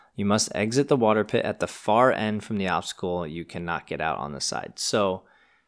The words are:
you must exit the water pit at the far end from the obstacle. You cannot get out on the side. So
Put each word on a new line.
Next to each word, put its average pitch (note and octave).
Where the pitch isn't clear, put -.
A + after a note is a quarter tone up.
you G2+
must G#2
exit A2+
the D3
water A2
pit A2+
at G#2
the F2
far A#2
end G#2+
from A2
the F#2+
obstacle. F2+
You E2
cannot E2+
get D2
out D#2
on C#2+
the C#2
side. -
So G2